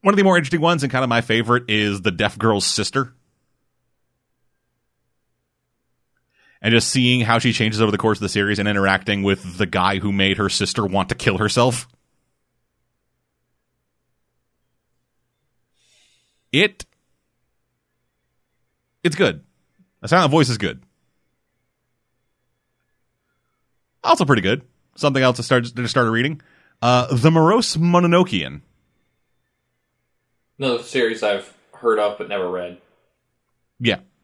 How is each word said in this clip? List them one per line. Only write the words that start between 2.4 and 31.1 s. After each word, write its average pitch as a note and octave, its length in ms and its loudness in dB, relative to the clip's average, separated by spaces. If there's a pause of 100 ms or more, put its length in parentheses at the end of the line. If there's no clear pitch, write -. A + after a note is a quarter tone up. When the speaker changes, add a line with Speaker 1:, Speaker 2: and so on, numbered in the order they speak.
Speaker 1:
sister. A#2+ 480 -4 (3500)
And A2+ 100 0
just A#2 160 2
seeing B2 320 2
how A#2 180 2
she A#2 140 0
changes A2 300 0
over G#2+ 80 2
the G2+ 80 -2
course G#2+ 180 0
of - 60 -10
the G2+ 80 -4
series G2+ 280 -2
and G2+ 80 -2
interacting G2 560 0
with F#2+ 360 -4
the G2+ 80 0
guy F#2+ 320 -2
who G2+ 120 -4
made G2 280 0
her G2+ 100 0
sister G2+ 380 -2
want F#2+ 240 -2
to - 40 -4
kill G2+ 220 -2
herself. A#2+ 500 0 (4000)
It, F#3+ 320 0 (2250)
it's E3+ 120 -2
good. A#2+ 260 0 (580)
The - 80 -12
Silent E3 220 2
Voice D3 180 4
is A2+ 100 -2
good. F2 240 -6 (3250)
Also C#4+ 220 2
pretty C3 180 2
good. G#2 200 -2 (340)
Something C3+ 260 0
else B2+ 160 2
I A#2 40 -8
started, A#2 360 -2
I B2 80 -6
started A#2+ 240 0
reading. B2+ 300 -4 (420)
Uh, B2 320 2
The B2+ 160 4
Morose E3 460 2
Mononokean. E3+ 840 2 (2000)
Speaker 2:
Another B2 240 -2
series A2+ 400 -2